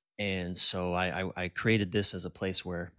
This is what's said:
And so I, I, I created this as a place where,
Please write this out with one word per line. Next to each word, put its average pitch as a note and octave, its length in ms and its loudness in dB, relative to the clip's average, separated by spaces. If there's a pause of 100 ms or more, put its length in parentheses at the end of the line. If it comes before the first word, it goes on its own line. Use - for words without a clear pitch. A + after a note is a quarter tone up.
(180)
And F#2 400 -2
so F2+ 340 4
I, F2+ 300 0
I, F2+ 220 -4
I F2+ 40 -4
created G#2 440 0
this G#2 200 2
as F#2 140 -4
a F2+ 40 -6
place F#2+ 320 -2
where, F2 360 -6